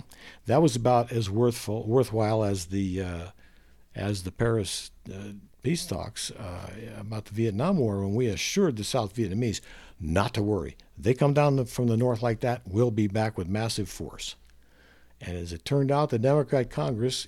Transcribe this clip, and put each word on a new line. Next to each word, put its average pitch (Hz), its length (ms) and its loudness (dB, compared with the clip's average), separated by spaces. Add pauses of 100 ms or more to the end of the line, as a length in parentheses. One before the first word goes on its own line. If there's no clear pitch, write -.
(460)
That 123 160 4
was 139 160 6
about 120 340 4
as 117 180 0
worthful, 113 580 0
worthwhile 110 560 2
as 98 240 0
the, 95 340 -2
uh, 87 260 -6 (680)
as 98 280 -4
the 92 80 -8
Paris, 113 600 -2 (180)
uh, 101 240 -12 (280)
peace 160 240 -2
talks, - 460 -8
uh, 87 380 -12 (300)
about 107 260 -8
the - 80 -14
Vietnam 113 440 2
War, 104 240 2
when 98 140 0
we 123 120 2
assured 135 480 0
the 104 80 -6
South 110 320 -2
Vietnamese 107 460 0 (380)
not 82 340 0
to 110 100 0
worry. 92 320 0 (220)
They 117 160 2
come 143 200 2
down 147 220 4
the, 131 100 2
from 123 220 -2
the 113 80 4
north 117 260 2
like 117 200 0
that, 120 260 -2
we'll 113 240 2
be 107 160 2
back 107 300 -2
with 90 100 -4
massive 107 400 -2
force. - 480 -10 (840)
And 90 160 -6
as 85 160 -8
it 82 100 -10
turned 139 260 2
out, 143 200 2
the 120 100 0
Democrat 135 500 2
Congress 127 580 -2